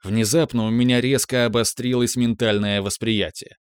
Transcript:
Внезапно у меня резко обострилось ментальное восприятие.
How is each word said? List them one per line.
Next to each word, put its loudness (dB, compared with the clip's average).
Внезапно 0
у 0
меня 2
резко 0
обострилось 0
ментальное 0
восприятие. -4